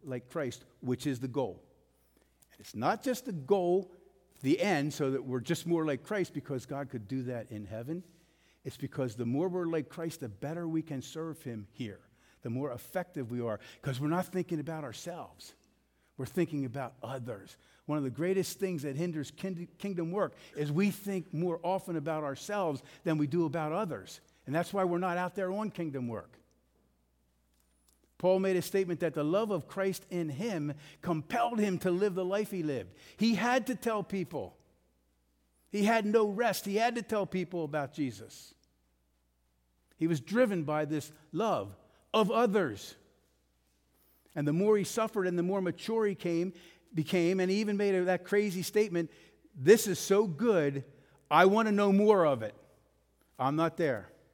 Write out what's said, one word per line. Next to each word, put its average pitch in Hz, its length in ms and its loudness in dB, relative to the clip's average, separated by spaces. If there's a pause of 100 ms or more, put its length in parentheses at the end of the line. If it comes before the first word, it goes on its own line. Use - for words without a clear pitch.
like 127 260 -8
Christ, 139 340 -6 (180)
which 123 260 -2
is 131 120 -2
the 131 80 -6
goal. 117 360 -4 (880)
And - 100 -20
it's - 140 -18
not 156 280 -2
just 254 220 -4
the 247 60 -8
goal 180 600 0 (520)
the 139 160 2
end 151 340 2
so 139 160 0
that 135 160 -2
we're 127 140 -4
just 160 260 -4
more 165 200 2
like 143 180 -2
Christ 196 300 -2
because 139 340 -6
God 139 220 -6
could 110 180 -10
do 131 160 -4
that 120 260 -6
in 104 160 -10
heaven. 120 380 -8 (600)
It's - 140 -10
because 127 380 -4
the 117 100 -4
more 139 240 0
we're 180 160 -4
like 165 240 -2
Christ, 165 300 -8
the 123 100 -8
better 156 380 -8
we 160 160 -2
can 147 180 -6
serve 160 400 -10
him 110 300 -10
here, 104 280 -8 (440)
the 123 60 -6
more 131 220 -2
effective 131 600 -8
we 120 100 -4
are, 110 180 -2 (220)
'cause 127 180 -6
we're 147 100 0
not 180 180 0
thinking 175 320 -4
about 156 240 -8
ourselves. 143 720 -12 (600)
We're 131 80 -6
thinking 151 400 -2
about 123 360 -8
others. 117 560 -10 (280)
One 151 120 -2
of 143 60 -2
the 131 80 -2
greatest 175 480 -2
things 180 240 -2
that 139 120 -4
hinders 156 360 -4
kin-, 175 360 -8 (100)
kingdom 175 340 -4
work 185 240 0 (200)
is 147 160 -2
we 190 200 4
think 190 420 -6
more 165 300 -2
often 180 320 -2
about 156 280 -2
ourselves 151 600 -2 (200)
than 160 140 2
we 147 100 2
do 165 180 2
about 151 260 -2
others. 160 500 -6 (240)
And 131 80 -6
that's 170 200 0
why 196 100 2
we're 175 160 2
not 180 180 0
out 180 180 -4
there 185 160 -2
on 214 200 -4
kingdom 139 360 -4
work. 110 300 -8 (1800)
Paul 185 200 4
made 190 160 2
a 175 60 2
statement 180 400 -2
that 160 140 -2
the 151 80 0
love 202 280 0
of 165 160 -4
Christ 196 420 -4
in 170 200 -4
him 147 460 -4 (260)
compelled 233 580 0
him 196 200 2
to 185 120 0
live 185 240 0
the 185 80 -2
life 196 280 -2
he 185 120 -4
lived. 127 320 -4 (220)
He 226 180 4
had 240 320 2
to 254 80 -2
tell 214 260 -2
people. 160 560 -6 (1120)
He 208 120 0
had 220 220 4
no 214 240 4
rest. 202 360 0
He 202 100 -2
had 233 200 2
to 240 60 -2
tell 208 240 0
people 175 400 -2
about 143 260 -4
Jesus. 113 640 -8 (1400)
He 160 100 0
was 160 140 2
driven 202 420 2
by 151 220 0
this 147 260 -4 (220)
love 151 420 0 (380)
of 220 180 6
others. 202 640 2 (1400)
And 147 120 0
the 147 60 2
more 208 240 4
he 196 80 2
suffered 220 420 -2
and 180 100 0
the 170 60 2
more 190 180 0
mature 220 440 0
he 202 100 0
came, 175 380 -2 (400)
became, 180 480 2
and 180 100 2
he 196 60 2
even 214 180 0
made 202 180 2
a, 180 120 2
that 180 180 2
crazy 202 380 0
statement, 175 500 0 (420)
"This 190 320 8
is 190 140 0
so 208 280 4
good, 151 580 2 (440)
I 165 160 10
want 214 220 6
to 208 60 2
know 202 180 4
more 196 340 8
of 135 160 4
it." 107 140 -6 (840)
I'm 135 180 2
not 160 220 2
there. 127 360 0 (200)